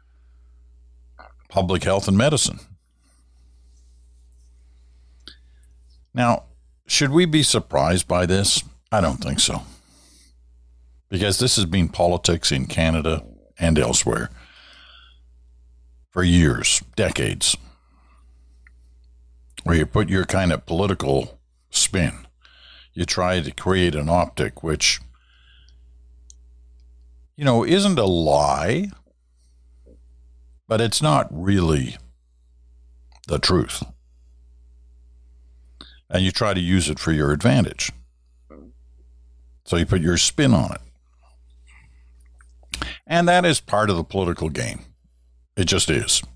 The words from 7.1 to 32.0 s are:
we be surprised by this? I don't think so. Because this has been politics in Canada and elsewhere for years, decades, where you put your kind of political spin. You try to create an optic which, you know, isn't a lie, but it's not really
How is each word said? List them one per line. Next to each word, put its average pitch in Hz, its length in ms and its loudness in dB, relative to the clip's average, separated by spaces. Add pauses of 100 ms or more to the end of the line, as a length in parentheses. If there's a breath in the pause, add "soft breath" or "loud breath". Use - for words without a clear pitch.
we 170 140 4
be 156 180 2
surprised 87 640 0
by 90 180 0
this? 98 360 0 (280)
I 107 100 2
don't 71 220 -2
think - 180 -4
so. - 220 -2 (1500 soft breath)
Because 98 300 0
this - 180 0
has 104 80 0
been 85 240 0
politics 87 600 0
in 67 160 -2
Canada 80 580 -2 (340)
and 82 200 2
elsewhere 58 520 -2 (1800 loud breath)
for 90 120 -2
years, 85 600 4 (140)
decades, 80 600 -2 (2000 soft breath)
where 82 120 2
you 76 100 2
put 101 240 -2
your 92 160 0
kind 92 260 0
of 67 140 -6
political 82 720 -2 (320)
spin. - 560 -2 (640 loud breath)
You 87 140 -6
try 90 340 -2
to 76 100 -6
create 90 440 0
an 76 160 -4
optic - 520 -2
which, - 380 -2 (2250 soft breath)
you 147 80 -6
know, 117 200 4
isn't 170 340 2
a 110 60 2
lie, 82 840 2 (1800)
but 110 140 0
it's 113 180 -2
not 151 300 2
really 80 680 0 (1300)